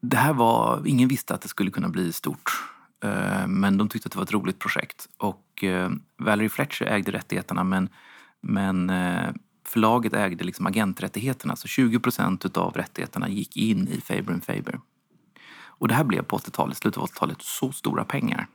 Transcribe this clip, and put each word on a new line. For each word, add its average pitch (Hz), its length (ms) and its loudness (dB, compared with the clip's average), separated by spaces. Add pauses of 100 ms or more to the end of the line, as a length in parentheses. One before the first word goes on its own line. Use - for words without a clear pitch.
det 123 160 0
här 135 160 6
var, 117 540 4
ingen 127 220 6
visste - 260 -2
att - 60 -4
det - 80 -12
skulle 98 220 0
kunna - 180 -2
bli 87 240 0
stort. - 520 -4 (400)
Eh, 98 420 0
men 98 320 4
de 107 100 4
tyckte - 180 -4
att - 60 -8
det 95 60 -6
var 92 60 0
ett - 80 -4
roligt 92 260 0
projekt. - 580 -6
Och, - 480 -6
eh, 92 260 0 (280)
Valerie 107 300 2
Fletcher - 380 -4
ägde 101 260 0
rättigheterna, 92 520 -4
men, 95 240 2 (520)
men, 95 500 0
eh, 90 400 0 (360)
förlaget 113 460 4
ägde 92 320 0
liksom 90 220 -2
agenträttigheterna. 104 920 -2
Så - 120 -12
tjugo 120 300 4
procent 95 460 0
utav 87 280 0
rättigheterna - 560 -6
gick - 280 -4
in 110 320 2
i - 120 -4
Faber - 320 -4
and - 120 -4
Faber. - 360 -6 (1000)
Och 110 80 0
det 120 60 4
här 147 100 4
blev 107 180 2
på - 140 -2
åttiotalet, - 400 -4
slutet - 220 -2
av - 60 -4
åttiotalet, - 380 -4
så - 300 -4
stora - 320 -2
pengar. - 500 -2